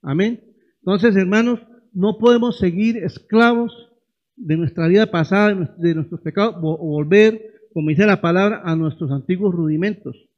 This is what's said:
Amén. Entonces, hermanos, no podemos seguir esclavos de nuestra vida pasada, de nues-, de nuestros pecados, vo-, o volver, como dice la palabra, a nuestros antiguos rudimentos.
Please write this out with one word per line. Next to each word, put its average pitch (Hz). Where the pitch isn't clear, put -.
Amén. 190
Entonces, 196
hermanos, 214
no 202
podemos 240
seguir 208
esclavos 233
de 160
nuestra 165
vida 208
pasada, 190
de 208
nues-, 180
de 170
nuestros 160
pecados, 196
vo-, 160
o 165
volver, 196
como 156
dice 156
la 202
palabra, 185
a 165
nuestros 160
antiguos 180
rudimentos. 165